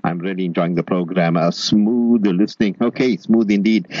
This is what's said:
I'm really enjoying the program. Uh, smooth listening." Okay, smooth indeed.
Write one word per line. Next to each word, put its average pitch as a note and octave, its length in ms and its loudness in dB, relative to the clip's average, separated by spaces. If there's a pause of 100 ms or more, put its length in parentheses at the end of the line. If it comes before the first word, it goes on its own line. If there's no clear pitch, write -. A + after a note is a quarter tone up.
I'm E2+ 140 -4
really F#2 260 -6
enjoying F2 300 -2
the E2+ 80 0
program. F2 560 -2
Uh, E2 120 2
smooth A2+ 760 2
listening." G2+ 520 0
Okay, A#2+ 380 0
smooth A2+ 340 0
indeed. G#2 360 2 (140)